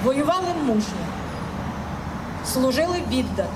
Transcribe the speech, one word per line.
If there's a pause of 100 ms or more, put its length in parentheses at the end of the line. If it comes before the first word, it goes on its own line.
Воювали (120)
мужньо, (1400)
служили
віддано